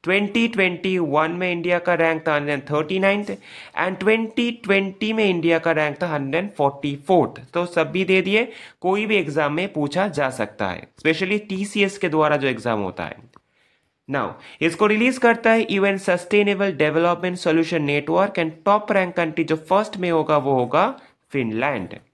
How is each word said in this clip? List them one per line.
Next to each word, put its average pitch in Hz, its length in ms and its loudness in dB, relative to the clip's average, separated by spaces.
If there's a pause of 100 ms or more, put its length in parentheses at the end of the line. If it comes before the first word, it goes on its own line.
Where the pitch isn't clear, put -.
ट्वेंटी 202 440 0
ट्वेंटी 185 500 0
वन 156 340 2
में 180 200 -2
इंडिया 175 280 0
का 175 140 0
रैंक 165 340 0
था 151 80 2
हंड्रेड 143 260 -2
थर्टी 156 380 -2
नाइन्थ, 202 280 0 (540)
and 185 180 -2
ट्वेंटी 226 520 0
ट्वेंटी 196 640 -2
में 220 120 2
इंडिया 170 340 2
का 165 120 0
रैंक 151 320 -2
था 180 40 -2
हंड्रेड 151 440 -4
फ़ोर्टी 139 440 -2 (120)
फ़ोर्थ। 170 340 2 (120)
तो 175 120 -2
सब 160 260 -2
भी 185 120 -2
दे 190 180 2
दिए, 208 260 0 (340)
कोई 202 240 0
भी 214 100 0
एग्जाम 147 380 0
में 190 200 -4
पूछा 156 340 -2
जा 143 220 -2
सकता 107 380 -6
है, 87 280 -8
especially 180 440 0 (100)
टीसीएस 196 480 -2
के 180 120 -2
द्वारा 151 280 2
जो 135 100 0
एग्जाम 113 320 -2
होता 90 260 -6
है। - 100 -12 (960)
Now, 131 180 -2 (340)
इसको 170 260 2
रिलीज 240 300 2
करता 233 340 4
है 226 200 2
यूएन 196 260 2
सस्टेनेबल 196 760 2
डेवलपमेंट 170 680 0
सॉल्यूशन 165 460 0
नेटवर्क, 156 500 0
and 160 180 -2 (140)
टॉप 208 260 2
रैंक 185 240 0
कंट्री 165 280 -2
जो 160 120 0
फर्स्ट 202 420 -2
में 180 140 -2
होगा, 156 260 2
वो 139 160 2
होगा 143 460 2 (320)
फिनलैंड। 117 580 -2 (240)